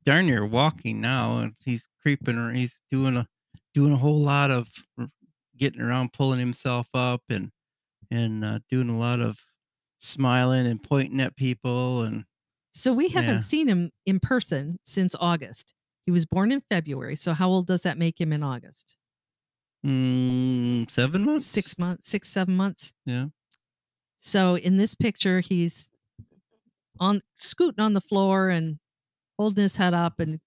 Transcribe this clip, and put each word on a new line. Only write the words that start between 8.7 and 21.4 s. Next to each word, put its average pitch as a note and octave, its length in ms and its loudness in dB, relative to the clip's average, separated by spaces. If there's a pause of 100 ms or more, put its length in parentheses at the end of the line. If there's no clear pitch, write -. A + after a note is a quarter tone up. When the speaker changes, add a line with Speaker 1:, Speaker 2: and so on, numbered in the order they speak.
Speaker 1:
a A#2 100 -2
lot A#2+ 200 0
of A2 200 -4 (580)
smiling B2+ 680 2
and A#2 160 -4
pointing C3+ 360 -2
at C3 160 -4
people, B2+ 680 -2
and A2 220 -6 (460)
Speaker 2:
So - 220 2
we D4 160 2
haven't - 240 0
Speaker 1:
Yeah. G3 60 2
Speaker 2:
seen D4+ 280 0
him F3+ 220 2 (160)
in F#3+ 140 2
person E3+ 640 -2
since - 360 0
August. D#3+ 540 -2 (320)
He F#3 60 0
was F3 160 2
born G3 240 2
in C#4 180 0
February, D3 460 -4
so E3 180 -2
how F#3 160 0
old F#3 160 2
does F3+ 160 0
that E3 160 -2
make E3 240 -2
him D#3 100 0
in D3+ 120 -2
August? - 520 -10 (880)
Speaker 1:
Mm, B2+ 1040 0
seven D#3 340 0
months? D4+ 220 0